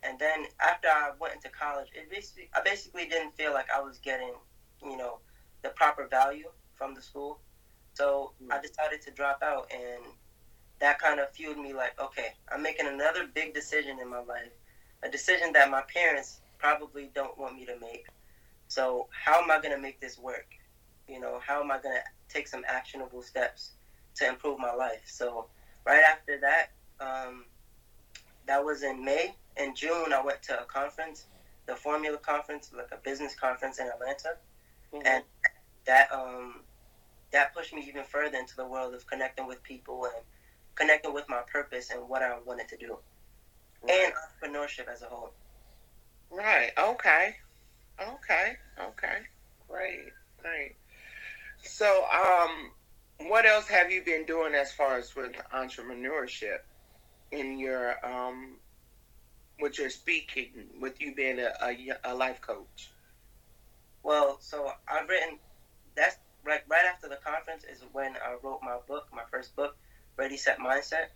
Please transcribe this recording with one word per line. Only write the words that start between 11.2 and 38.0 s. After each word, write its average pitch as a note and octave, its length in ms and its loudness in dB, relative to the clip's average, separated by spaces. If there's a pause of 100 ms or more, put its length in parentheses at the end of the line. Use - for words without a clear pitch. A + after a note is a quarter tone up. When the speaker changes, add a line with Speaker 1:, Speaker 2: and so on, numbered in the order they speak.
Speaker 1:
of C#3 120 -2
fueled D3+ 260 -10
me, C#3 140 -10
like, B2+ 260 -4
"Okay, C3+ 380 -6 (120)
I'm D3 140 -6
making D#3+ 240 -2
another D3+ 400 0
big D3+ 280 -6
decision D3 440 -4
in B2+ 100 -10
my B2 120 -8
life, A#2+ 320 -10 (500)
a - 60 -6
decision E3+ 460 2
that C#3 160 10
my C3+ 120 2
parents D#3+ 580 0 (180)
probably D3 500 0
don't C3+ 280 -4
want C3 200 -8
me B2+ 100 -16
to A#2+ 100 -8
make. A#2 300 -14 (640)
So B2+ 420 0
how D#3+ 320 6
am E3 80 0
I D#3 100 8
gonna C#3+ 180 -2
make C3+ 220 -10
this B2+ 180 -14
work? B2 360 -12 (540)
You - 100 -14
know, B2 220 -6
how C#3+ 200 -2
am C#3+ 120 -2
I C3+ 60 0
gonna B2+ 260 -4 (240)
take D3 180 -6
some B2 220 -10
actionable B2+ 540 -8
steps - 500 -4 (440)
to C3 120 2
improve C3 320 -2
my A#2+ 120 -2
life?" A#2+ 360 -4
So A#2 420 -6 (340)
right D3+ 200 10
after D3+ 340 6
that, C#3+ 340 2 (280)
um, B2+ 460 -8 (1000)
that C#3 180 4
was D3 180 -2
in C3 220 -4
May. D#3 320 2 (200)
In C#3 180 -4
June, D#3+ 380 0
I C#3 80 6
went C#3 240 -2
to B2 160 -4
a A#2+ 40 -12
conference, D3 640 -6 (400)
the B2+ 100 -6
Formula D3+ 420 -2
Conference, D3 540 -4
like, A#2+ 200 -12
a - 60 -12
business C#3 360 -6
conference C3 460 -2
in B2+ 80 -4
Atlanta. C3+ 500 -6 (540)
Speaker 2:
Mm-hmm. C#3+ 140 -2
Speaker 1:
And C3 180 4 (600)
that, C3+ 280 8
um, B2+ 520 -8 (680)
that C#3+ 220 6
pushed E3 200 -10
me D3+ 80 -8
even C#3 220 -10